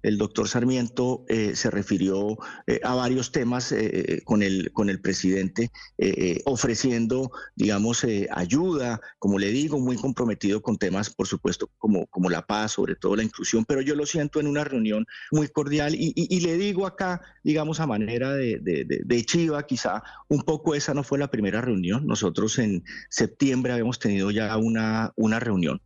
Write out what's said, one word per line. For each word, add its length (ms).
el 140
doctor 280
Sarmiento, 800
eh, 280
se 160
refirió, 680
eh, 160
a 100
varios 380
temas, 400
eh, 80
eh, 300
con 200
el, 280
con 180
el 120
presidente, 720
eh, 200
eh, 280
ofreciendo, 880
digamos, 480
eh, 280
ayuda, 680
como 220
le 120
digo, 280
muy 180
comprometido 640
con 160
temas, 320
por 180
supuesto, 520
como, 280
como 220
la 160
paz, 280
sobre 220
todo 200
la 80
inclusión, 420
pero 160
yo 140
lo 100
siento 340
en 80
una 160
reunión 440
muy 160
cordial 480
y, 200
y, 140
y 120
le 160
digo 280
acá, 360
digamos, 360
a 80
manera 460
de, 260
de, 260
de, 180
de 220
chiva, 400
quizá 380
un 160
poco 320
esa 180
no 100
fue 140
la 140
primera 300
reunión. 440
Nosotros 540
en 240
septiembre 640
habíamos 240
tenido 320
ya 280
una, 580
una 240
reunión 460